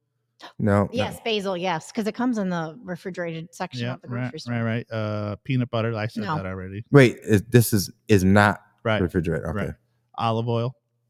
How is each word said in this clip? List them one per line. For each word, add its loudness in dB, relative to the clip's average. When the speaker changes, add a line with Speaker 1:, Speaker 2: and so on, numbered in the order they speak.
Speaker 1:
No, 2
no. -2
Speaker 2:
Yes, -4
basil, -4
yes, -6
'cause -6
it -4
comes -4
in -2
the -6
refrigerated -10
section -10
Speaker 3:
Yeah, -6
Speaker 2:
of -18
the -20
Speaker 3:
right, -8
Speaker 2:
grocery -10
store. -10
Speaker 3:
right, -2
right. -4
Uh, -6
peanut -2
butter. -2
I -4
said -8
Speaker 2:
No. -4
Speaker 3:
that -6
already. -10
Speaker 1:
Wait, 10
is, 4
this 6
is, 0
is 6
not 4
Speaker 3:
Right. -2
Speaker 1:
refrigerated. -2
Okay. -6
Speaker 3:
Right. -8
Olive -2
oil. -4